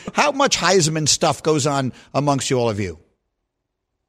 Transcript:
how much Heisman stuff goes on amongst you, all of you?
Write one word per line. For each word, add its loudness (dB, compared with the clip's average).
how 2
much 0
Heisman 0
stuff 0
goes 0
on -2
amongst -2
you, 0
all 0
of -2
you? -8